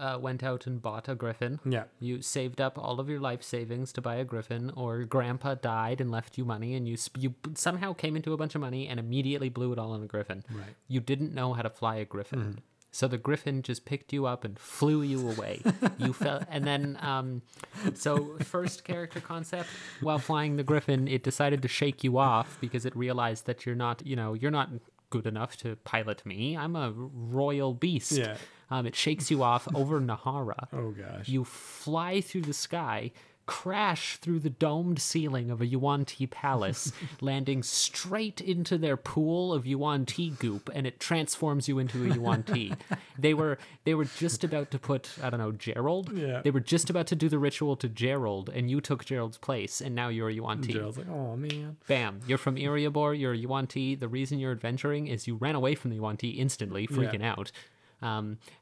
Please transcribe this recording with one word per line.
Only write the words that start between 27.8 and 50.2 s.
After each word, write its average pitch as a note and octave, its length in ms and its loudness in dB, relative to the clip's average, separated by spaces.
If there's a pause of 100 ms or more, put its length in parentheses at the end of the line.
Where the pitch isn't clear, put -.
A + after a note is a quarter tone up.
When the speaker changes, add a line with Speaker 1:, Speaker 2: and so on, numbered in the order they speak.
Speaker 2:
Yeah. A2+ 240 2 (340)
Speaker 1:
Um, B2+ 140 0
it A2+ 100 -4
shakes D3+ 360 2
you C3+ 120 4
off A#2+ 320 4
over C#3+ 240 4
Nahara. C3 680 -2
Speaker 2:
<laughs> - 40 -14
Oh, A#2+ 180 -2
gosh. G2+ 360 -8
Speaker 1:
You C3 160 2
fly E3+ 800 -2
through F#3 220 -2
the D3 100 -2
sky, A#2+ 580 -2 (340)
crash F#3+ 720 0
through E3 220 0
the D3+ 100 0
domed D#3+ 500 2
ceiling C3 520 0
of A#2 100 0
a A#2+ 60 4
Yuan-Ti C3+ 600 2
palace, C3+ 640 0 (160)
Speaker 2:
<laughs> - 140 -14
Speaker 1:
landing C3+ 400 2
straight - 800 -2
into F3 360 2
their D3+ 200 4
pool E3+ 560 2
of B2+ 140 0
Yuan-Ti C#3+ 720 2
goop, G#2 340 -2
and C3+ 140 0
it - 120 -8
transforms D#3 680 2
you C3+ 120 2
into B2 320 2
a - 40 6
Yuan-Ti. A#2 640 2
Speaker 2:
<laughs> - 40 -16 (340)
Speaker 1:
They D3+ 160 6
were, D3+ 240 2 (280)
they D#3+ 80 6
were D#3 120 4
just E3 380 0
about D#3 280 0
to C#3 80 0
put, C3+ 300 0 (140)
I B2+ 60 0
don't A#2+ 100 0
know, A2 140 0
Gerald? C#3 580 0
Speaker 2:
Yeah. C#3+ 300 0
Speaker 1:
They D3 100 4
were C3+ 80 6
just E3 300 4
about F3 180 2
to F3 80 2
do D#3 140 4
the D3 100 4
ritual C#3+ 380 2
to B2+ 100 -2
Gerald, A2 640 0
and B2 200 0
you C#3+ 120 2
took - 240 -2
Gerald's A#2 320 -2
place, A2+ 420 -2
and C3 160 -4
now A#2+ 140 0
you're A2+ 180 0